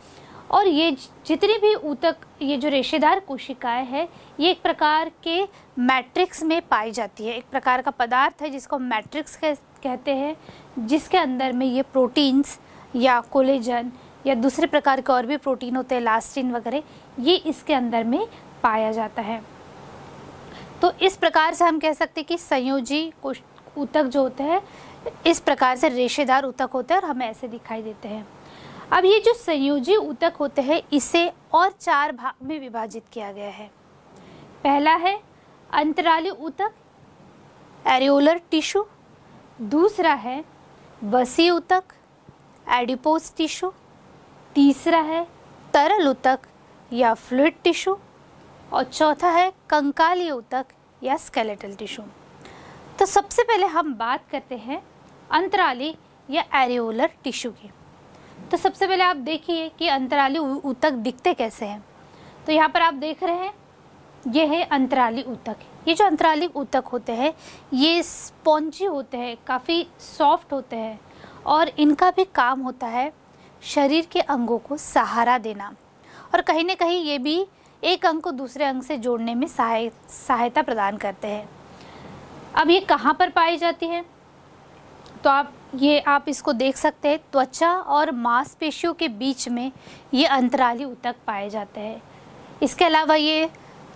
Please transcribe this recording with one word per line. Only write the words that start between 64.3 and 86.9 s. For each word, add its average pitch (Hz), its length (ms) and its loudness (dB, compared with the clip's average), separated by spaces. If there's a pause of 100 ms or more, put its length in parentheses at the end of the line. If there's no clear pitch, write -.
है 320 180 0
अंतराली 254 580 0
ऊतक। 226 340 -10 (320)
ये 330 60 4
जो 415 100 4
अंतराली 320 520 2
ऊतक 269 360 -2
होते 240 200 -6
हैं, 269 220 -2 (400)
ये 320 280 4
स्पॉन्जी 311 840 -2
होते 294 320 -4
हैं, 240 200 -8 (100)
काफ़ी 294 420 -2 (100)
सॉफ्ट 311 540 0
होते 262 240 -8
हैं, 220 240 -10 (460)
और 311 220 4
इनका 302 420 4
भी 370 140 2
काम 262 360 0
होता 254 260 -8
है 247 260 -4 (500)
शरीर 294 440 2
के - 140 -2
अंगों 240 380 0
को - 180 -8
सहारा 233 600 0
देना, 208 360 -10 (600)
और 349 60 2
कहीं 330 240 0
ना 370 100 -2
कहीं 349 300 0
ये 294 140 -2
भी 311 280 -2 (380)
एक 359 220 0
अंग 320 140 0
को 359 100 -6
दूसरे 262 340 -6
अंग 262 180 -2
से 285 160 -6
जोड़ने 233 360 -4
में 247 120 -2
सहाय-, 226 640 -4
सहायता 240 520 -2
प्रदान 214 340 -4
करते 202 320 -8
हैं। 208 200 -10 (1080)
अब 320 160 4
ये 359 100 6
कहाँ 294 340 2
पर 359 160 2
पाई 339 260 2
जाती 330 300 -2
है? 339 180 -6 (1200)
तो 294 60 6
आप 277 220 2 (220)
ये, 285 260 4
आप 285 280 2
इसको 294 240 -2
देख 262 240 0
सकते 302 320 -2